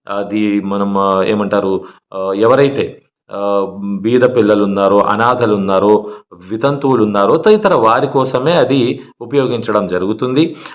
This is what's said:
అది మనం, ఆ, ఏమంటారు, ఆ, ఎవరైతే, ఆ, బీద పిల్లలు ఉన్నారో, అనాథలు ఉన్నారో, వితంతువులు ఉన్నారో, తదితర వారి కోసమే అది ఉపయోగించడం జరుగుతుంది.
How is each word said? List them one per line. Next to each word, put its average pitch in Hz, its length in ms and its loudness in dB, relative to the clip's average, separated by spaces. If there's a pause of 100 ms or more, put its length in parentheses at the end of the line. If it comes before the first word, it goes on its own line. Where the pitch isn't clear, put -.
అది 101 520 -2
మనం, 98 380 -4
ఆ, 98 240 2
ఏమంటారు, 98 640 -2 (300)
ఆ, 95 220 -6
ఎవరైతే, 127 640 0 (300)
ఆ, 101 340 -2 (340)
బీద 117 200 2
పిల్లలు 107 440 2
ఉన్నారో, 98 340 2
అనాథలు 113 560 0
ఉన్నారో, 101 520 2 (440)
వితంతువులు 131 540 0
ఉన్నారో, 104 320 2
తదితర 208 380 2
వారి 117 320 2
కోసమే 135 460 -2
అది 131 480 0 (200)
ఉపయోగించడం 117 680 -2
జరుగుతుంది. 110 680 -2 (180)